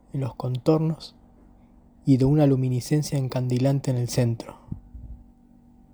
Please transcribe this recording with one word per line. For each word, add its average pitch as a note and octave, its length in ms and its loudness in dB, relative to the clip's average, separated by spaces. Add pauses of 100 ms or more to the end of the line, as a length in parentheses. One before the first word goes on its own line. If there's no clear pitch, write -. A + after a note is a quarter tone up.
(120)
en C#3 80 -6
los C3 160 -6
contornos D#3 800 -2 (880)
y C#3 120 6
de C3 100 4
una D3 200 4
luminiscencia C3 720 0
encandilante B2+ 720 0
en B2+ 60 -2
el A#2+ 120 -2
centro. A#2 500 -2 (1400)